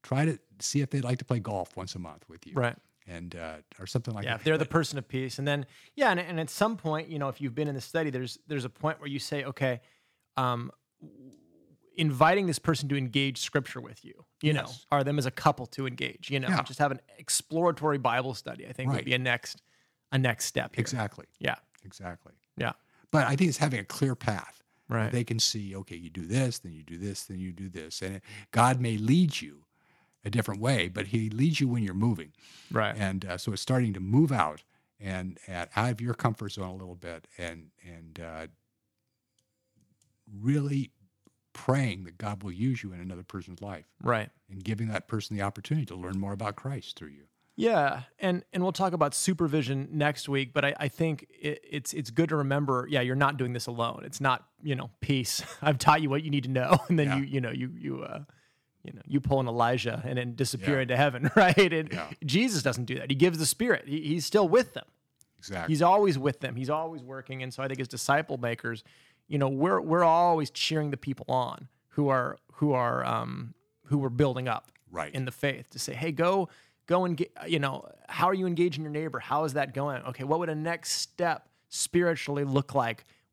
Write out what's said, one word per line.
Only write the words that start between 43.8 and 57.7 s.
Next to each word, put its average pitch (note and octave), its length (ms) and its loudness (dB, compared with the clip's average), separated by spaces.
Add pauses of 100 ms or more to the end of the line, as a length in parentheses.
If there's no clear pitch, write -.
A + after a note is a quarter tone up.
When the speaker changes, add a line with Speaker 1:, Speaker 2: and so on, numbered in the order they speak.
Speaker 2:
Right. A2+ 280 0 (200)
Speaker 1:
And G2 120 -14
giving A2 260 -2
that G#2 200 -6
person G#2+ 280 -4
the G2+ 60 -2
opportunity G#2+ 440 -2
to - 100 -12
learn F2+ 220 -4
more G2 140 -2
about G2+ 240 -4
Christ - 420 -8
through D#2+ 100 -12
you. C#2+ 160 -20 (320)
Speaker 2:
Yeah, D#3+ 460 2 (160)
and, F3+ 240 0 (120)
and F#3 80 0
we'll F#3 100 2
talk F#3 220 0
about D3+ 200 0
supervision D3 800 0
next D3 380 0
week, C3+ 240 0
but C#3+ 100 2
I, C#3+ 160 2
I D3 80 -2
think D#3+ 400 -2
it, - 400 -8
it's, D3 240 -6
it's C3+ 180 -6
good D#3 200 2
to D#3 60 2
remember, C#3 520 0
yeah, C3 140 2
you're B2+ 140 0
not C#3+ 200 4
doing B2+ 160 -2
this A#2+ 140 -6
alone. A#2+ 400 -4
It's B2 140 -12
not, C3 280 2 (140)
you D3 120 -2
know, C3 160 -6 (120)
"Peace, C3 400 0 (100)
<laughs> - 100 -14
I've D3 140 4
taught D#3 240 6
you D3+ 80 0
what C#3 140 0
you D#3 80 -4
need C#3+ 140 2
to B2 60 -6
know," C3 340 4
<laughs> - 40 -12
and F3 100 6
then C#3+ 100 4
Speaker 1:
Yeah. C3+ 100 2
Speaker 2:
you, C#3 60 -2
you C3+ 180 -2
know, A#2 80 -4
you, B2+ 260 -6